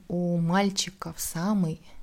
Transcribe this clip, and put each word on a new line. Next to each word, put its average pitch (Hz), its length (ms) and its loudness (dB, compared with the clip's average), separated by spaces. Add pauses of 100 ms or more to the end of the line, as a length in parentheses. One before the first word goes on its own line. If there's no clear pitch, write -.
у 175 300 0
мальчиков 180 800 0
самый 175 640 0 (220)